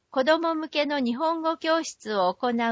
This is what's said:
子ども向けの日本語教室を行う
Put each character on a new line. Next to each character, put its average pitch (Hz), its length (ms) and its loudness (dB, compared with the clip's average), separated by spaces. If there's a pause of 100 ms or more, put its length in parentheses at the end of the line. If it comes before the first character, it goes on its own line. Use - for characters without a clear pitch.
(120)
子 262 120 0
ど 311 160 4
も 330 140 0
向 311 160 -6
け 294 160 0
の 285 140 -2
日 240 160 0
本 320 260 -2
語 320 160 -2
教 330 260 0
室 - 320 -8
を 180 180 2
行 247 160 -2
う 240 40 0 (180)